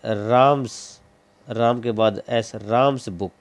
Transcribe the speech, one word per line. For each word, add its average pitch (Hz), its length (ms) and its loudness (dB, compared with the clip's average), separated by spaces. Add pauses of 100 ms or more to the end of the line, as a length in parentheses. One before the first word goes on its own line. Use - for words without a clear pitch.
राम्स", 120 960 0 (480)
राम 117 320 0
के 117 120 -4
बाद 107 360 2
एस, 117 260 -4
राम्स 120 540 0
बुक 92 320 -8